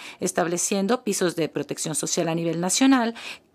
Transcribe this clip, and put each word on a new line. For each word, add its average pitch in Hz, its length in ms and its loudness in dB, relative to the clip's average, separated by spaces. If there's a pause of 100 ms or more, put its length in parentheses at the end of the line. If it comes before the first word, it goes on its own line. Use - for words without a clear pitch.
(180)
estableciendo 190 840 0
pisos 190 320 0
de 156 140 -2
protección 147 440 -6
social 165 340 0
a 165 60 0
nivel 165 240 -2
nacional 233 560 4 (400)